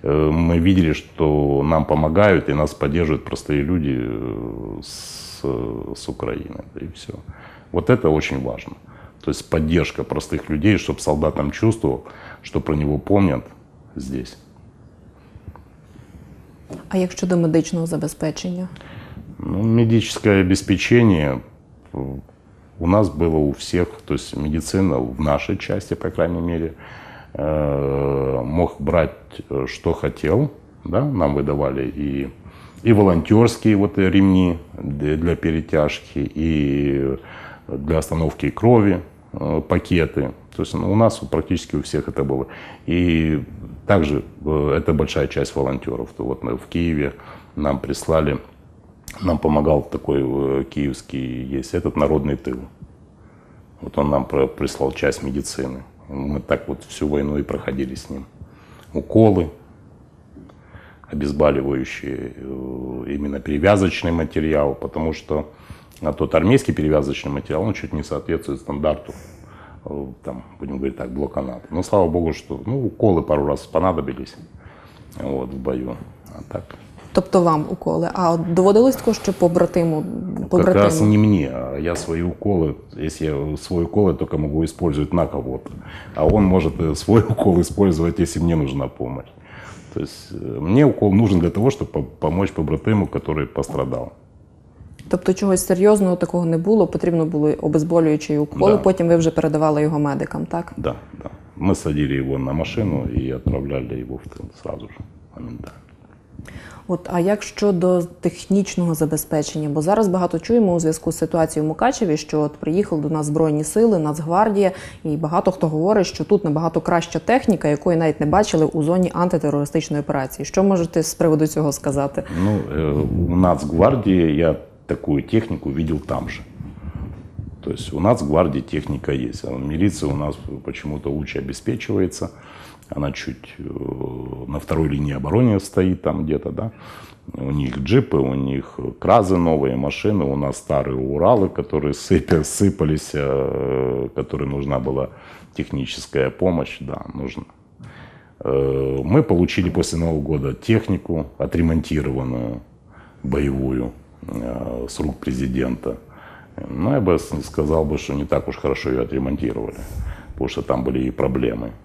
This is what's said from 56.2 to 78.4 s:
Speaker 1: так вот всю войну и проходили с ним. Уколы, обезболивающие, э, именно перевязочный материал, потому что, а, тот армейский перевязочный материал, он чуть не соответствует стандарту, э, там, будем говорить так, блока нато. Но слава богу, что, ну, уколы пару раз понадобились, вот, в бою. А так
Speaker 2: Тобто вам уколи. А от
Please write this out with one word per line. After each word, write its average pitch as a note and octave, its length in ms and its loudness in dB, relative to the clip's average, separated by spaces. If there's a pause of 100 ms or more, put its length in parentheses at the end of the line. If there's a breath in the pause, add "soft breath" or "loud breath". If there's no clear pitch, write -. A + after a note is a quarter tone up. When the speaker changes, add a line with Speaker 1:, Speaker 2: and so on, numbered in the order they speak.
Speaker 1:
так - 280 -2
вот C#2 160 -8
всю - 240 -4
войну D2 300 0
и C#2 40 -2
проходили C2 520 -6
с - 160 -16
ним. C2+ 160 -10 (640 loud breath)
Уколы, F#2 580 4 (1600 loud breath)
обезболивающие, C#2 1300 -2
э, B1+ 680 -10 (100)
именно C#2+ 260 -4
перевязочный F2 720 2
материал, D#2 640 0
потому D#2+ 380 -4
что, - 380 -6 (520 loud breath)
а, D2+ 100 -2
тот C#2+ 220 -2
армейский F2+ 380 4
перевязочный D2 580 0
материал, C#2+ 320 -4
он G#2+ 120 -2
чуть - 180 -10
не D2+ 100 -4
соответствует D2 580 -6
стандарту, D2+ 520 -2 (720 loud breath)
э, C#2+ 220 -8 (180)
там, B1+ 180 -10 (160)
будем C2+ 180 -8
говорить C2 200 -4
так, B1+ 140 -8
блока C#2 300 -4
нато. B1 300 -10
Но E2+ 120 -2
слава F#2 260 4
богу, E2 240 0
что, - 340 -8
ну, B2 200 -2
уколы F#2 360 2
пару C#2+ 240 2
раз C#2+ 140 -2
понадобились, D2 760 -2 (800 loud breath)
вот, C2 340 -6
в C2+ 60 -10
бою. B1+ 400 -4 (380)
А - 160 -16
так - 140 -8 (500)
Speaker 2:
Тобто F3+ 280 4
вам D#3+ 280 2
уколи. E3 420 -2
А F3 200 2
от E3+ 220 0